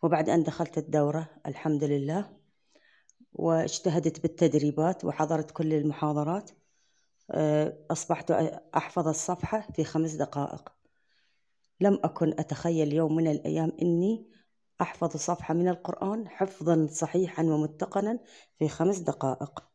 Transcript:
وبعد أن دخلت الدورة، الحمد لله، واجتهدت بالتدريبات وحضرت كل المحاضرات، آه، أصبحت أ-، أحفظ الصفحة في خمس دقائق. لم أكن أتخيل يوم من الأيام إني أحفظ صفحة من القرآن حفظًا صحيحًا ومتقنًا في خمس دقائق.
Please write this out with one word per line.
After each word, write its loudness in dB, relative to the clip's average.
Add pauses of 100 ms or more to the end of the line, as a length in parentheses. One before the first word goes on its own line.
وبعد 4
أن 4
دخلت -2
الدورة، 0 (160)
الحمد -2
لله، -2 (1040)
واجتهدت 0
بالتدريبات 2
وحضرت -2
كل -2
المحاضرات، -2 (800)
آه، 2 (140)
أصبحت -2
أ-، 0 (160)
أحفظ -2
الصفحة -2
في 0
خمس 0
دقائق. -4 (1120)
لم 6
أكن 0 (100)
أتخيل 0
يوم 2
من 2
الأيام 0 (100)
إني 2 (520)
أحفظ -4
صفحة -4
من 4
القرآن -4
حفظًا 2
صحيحًا 0
ومتقنًا 0 (400)
في 2
خمس 0
دقائق. -4 (120)